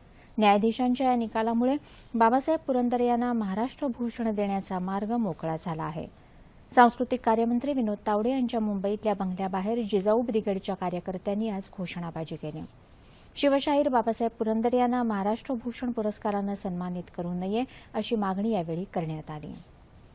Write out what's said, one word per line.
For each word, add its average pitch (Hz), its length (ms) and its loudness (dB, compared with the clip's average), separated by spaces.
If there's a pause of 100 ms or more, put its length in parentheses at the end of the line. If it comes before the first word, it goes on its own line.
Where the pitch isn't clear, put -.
(380)
न्यायाधीशांच्या 226 720 4
या 247 60 4
निकालामुळे 233 600 0 (380)
बाबासाहेब 254 520 4
पुरंदरे 247 400 2
यांना 240 260 2
महाराष्ट्र 220 540 -2
भूषण 233 480 -2
देण्याचा 196 440 -2
मार्ग 196 340 -2
मोकळा 175 520 -2
झाला 160 180 -4
आहे. 156 240 -6 (680)
सांस्कृतिक 247 460 6
कार्यमंत्री 233 520 0
विनोद 220 240 0 (100)
तावडे 214 240 2
यांच्या 247 300 0
मुंबईतल्या 208 540 0
बंगल्याबाहेर 190 680 -2
जिजाऊ 214 400 2
ब्रिगेडच्या 208 520 -2
कार्यकर्त्यांनी 185 760 -4
आज 196 140 -4 (160)
घोषणाबाजी 165 580 -8
केली. 156 240 -8 (760)
शिवशाहीर 285 520 2
बाबासाहेब 233 500 0
पुरंदरे 226 380 0
यांना 240 260 2
महाराष्ट्र 220 520 -2
भूषण 240 360 -6
पुरस्कारानं 208 640 -2
सन्मानित 180 500 -6 (120)
करू 175 160 -4
नये 190 320 -2 (300)
अशी 226 220 -2
मागणी 202 340 -2
यावेळी 170 340 -2
करण्यात 160 460 -6
आली. 151 240 -10 (600)